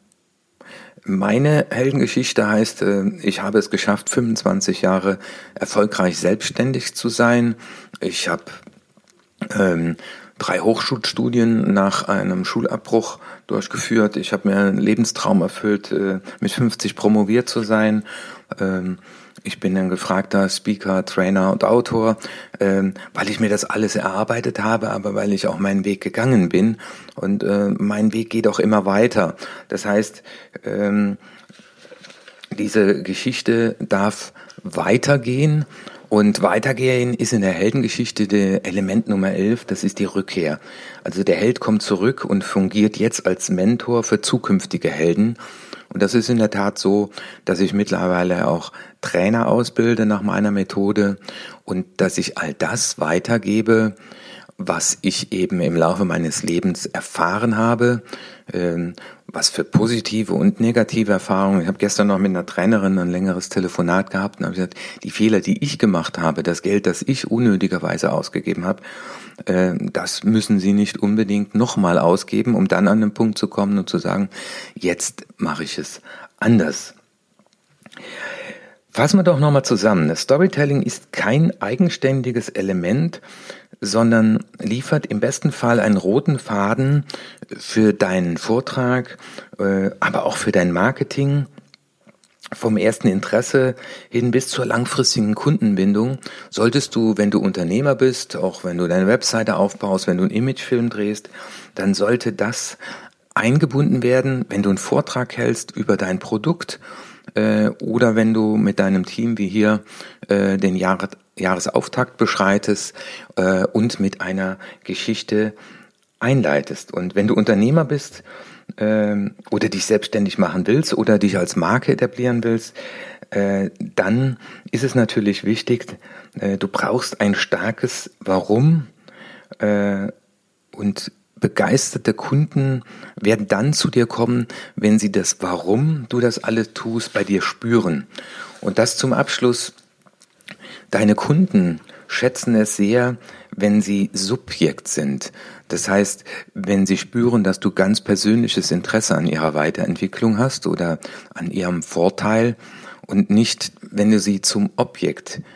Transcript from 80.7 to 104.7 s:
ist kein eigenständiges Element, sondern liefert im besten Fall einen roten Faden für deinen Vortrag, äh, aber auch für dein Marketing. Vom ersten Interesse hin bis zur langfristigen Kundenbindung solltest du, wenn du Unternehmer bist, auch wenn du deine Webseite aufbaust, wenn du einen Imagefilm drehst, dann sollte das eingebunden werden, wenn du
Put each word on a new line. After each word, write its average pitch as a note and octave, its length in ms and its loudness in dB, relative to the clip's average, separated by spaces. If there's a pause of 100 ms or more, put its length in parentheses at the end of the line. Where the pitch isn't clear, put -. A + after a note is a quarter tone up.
ist - 300 -8
kein D3 480 2
eigenständiges B2+ 880 0
Element, G2 720 -2 (600)
sondern A2 640 4 (160)
liefert B2+ 480 -2
im G#2 140 -4
besten B2+ 320 0
Fall A#2 260 2
einen G#2 200 4
roten B2 420 0
Faden C3 640 0 (520)
für G#2+ 360 2
deinen F#2 440 0
Vortrag, B2 840 -2 (420)
äh, G2 300 0 (100)
aber - 260 0
auch - 100 -2
für - 140 -2
dein F2+ 220 2
Marketing. C#3 720 0 (1080)
Vom A2 240 0
ersten G#2+ 300 0
Interesse B2 720 0 (320)
hin B2 240 0
bis C3 160 0
zur B2+ 180 -4
langfristigen A#2 720 0
Kundenbindung G#2+ 840 2 (320)
solltest B2 460 0
du, A2+ 200 2
wenn G#2 140 2
du G#2 80 2
Unternehmer G2+ 560 0
bist, C3 400 0
auch - 300 -4
wenn F2 140 -4
du F2 100 0
deine F#2 180 2
Webseite A2+ 480 0
aufbaust, F#2+ 540 0
wenn F2+ 80 2
du F#2 80 2
einen - 80 0
Imagefilm A#2+ 560 -2
drehst, G#2 420 -4 (460)
dann F#2+ 180 2
sollte A2 380 0
das - 460 -4 (560)
eingebunden C3+ 680 2
werden, B2+ 460 2
wenn G2+ 160 -2
du G2+ 60 4